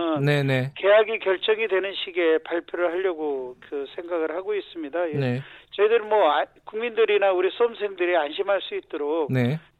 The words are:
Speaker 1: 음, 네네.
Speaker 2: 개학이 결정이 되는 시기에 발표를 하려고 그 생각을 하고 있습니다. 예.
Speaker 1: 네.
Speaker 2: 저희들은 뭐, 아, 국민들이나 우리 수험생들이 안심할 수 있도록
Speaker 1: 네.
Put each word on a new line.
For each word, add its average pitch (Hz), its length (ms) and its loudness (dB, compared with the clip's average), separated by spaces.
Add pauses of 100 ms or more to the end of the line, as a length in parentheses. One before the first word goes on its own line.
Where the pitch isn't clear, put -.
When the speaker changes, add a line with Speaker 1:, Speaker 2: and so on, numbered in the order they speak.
(180)
Speaker 1:
음, 139 60 0
네네. 139 500 0
Speaker 2:
개학이 208 460 4
결정이 208 480 0
되는 190 240 0 (120)
시기에 165 340 2
발표를 170 520 -2
하려고 156 720 -4
그 139 340 -8
생각을 170 400 -4
하고 190 200 -4
있습니다. 165 560 -4
예. 147 40 -6
Speaker 1:
네. 131 280 -2 (300)
Speaker 2:
저희들은 214 360 2
뭐, 208 240 4
아, 156 120 0 (200)
국민들이나 208 680 2
우리 180 200 2
수험생들이 196 640 0
안심할 180 460 0
수 - 120 -10
있도록 151 580 -4
Speaker 1:
네. 127 280 0 (200)